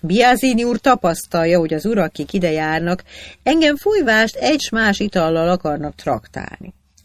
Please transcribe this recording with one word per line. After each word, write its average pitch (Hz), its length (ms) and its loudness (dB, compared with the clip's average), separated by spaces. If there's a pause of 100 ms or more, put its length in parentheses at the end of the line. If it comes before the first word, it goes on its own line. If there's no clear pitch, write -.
Biasini 240 600 2
úr 240 140 -2
tapasztalja, 170 800 0
hogy 160 160 0
az 156 120 -4
urak, 202 260 0
kik - 200 -10
ide 175 180 0
járnak, 160 540 -4 (380)
engem 302 340 2
fújvást 233 600 2
egy - 240 0
s - 100 -8
más 220 280 0
itallal 165 500 0
akarnak 151 460 -2
traktálni. - 800 -8 (300)